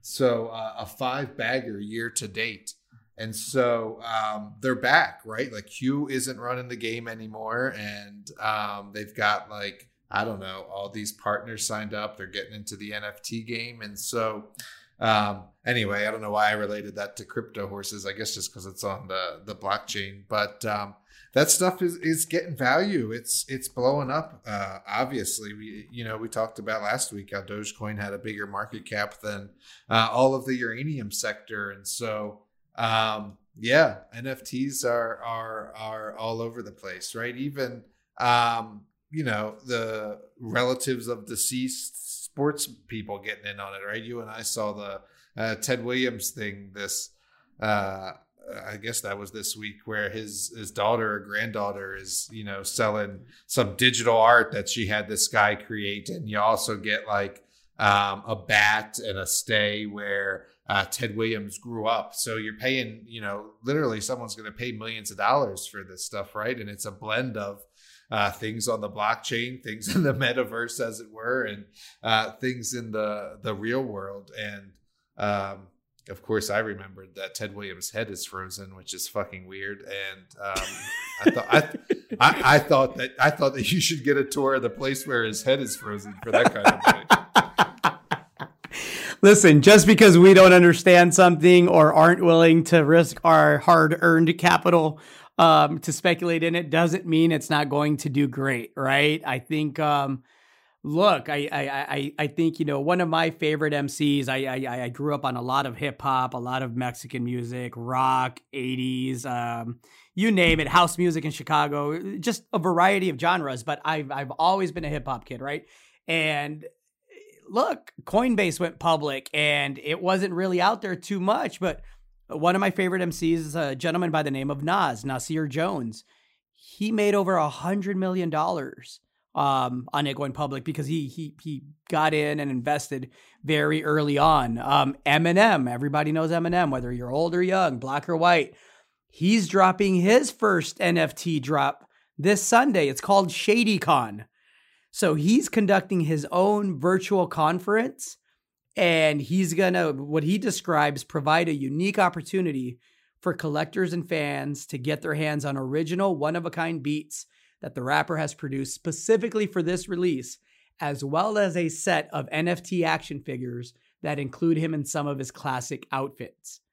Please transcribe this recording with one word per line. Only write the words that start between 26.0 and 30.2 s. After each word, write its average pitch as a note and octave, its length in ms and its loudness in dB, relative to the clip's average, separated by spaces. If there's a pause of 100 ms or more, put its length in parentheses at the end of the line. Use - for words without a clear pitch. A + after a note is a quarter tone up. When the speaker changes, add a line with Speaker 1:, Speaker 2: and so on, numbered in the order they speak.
Speaker 1:
know, A2 140 -8
we A2+ 120 -8
talked A2 300 -6
about A2 240 -6
last A2 300 -4
week G2 200 -14
how G2 100 -8
Dogecoin G#2 580 -10
had G2+ 120 -8
a G2+ 60 -10
bigger G#2 300 -10
market G#2 360 -10
cap G#2 360 -8
than, G2+ 300 -10 (380)
uh, A2+ 220 2
all C3 240 4